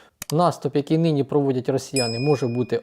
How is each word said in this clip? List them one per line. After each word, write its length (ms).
Наступ, 440
який 220
нині 260
проводять 460
росіяни, 500
може 280
бути 360